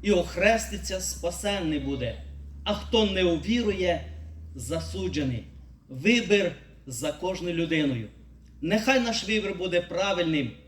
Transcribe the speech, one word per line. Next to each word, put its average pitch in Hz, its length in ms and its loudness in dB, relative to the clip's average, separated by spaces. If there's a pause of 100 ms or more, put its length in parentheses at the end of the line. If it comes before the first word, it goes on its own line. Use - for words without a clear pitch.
і 202 100 2
охреститься, 196 880 2
спасенний 175 800 -2
буде, 127 440 -4 (400)
а 208 100 0
хто 214 320 2
не 190 180 2
увірує, 180 800 2 (500)
засуджений. 147 880 -2 (460)
Вибір 190 680 2 (320)
за 135 240 -4
кожною 175 440 -4
людиною. 151 520 0 (540)
Нехай 220 380 4
наш 233 280 -2
вибір 202 280 0
буде 175 260 2
правильним 170 720 0 (160)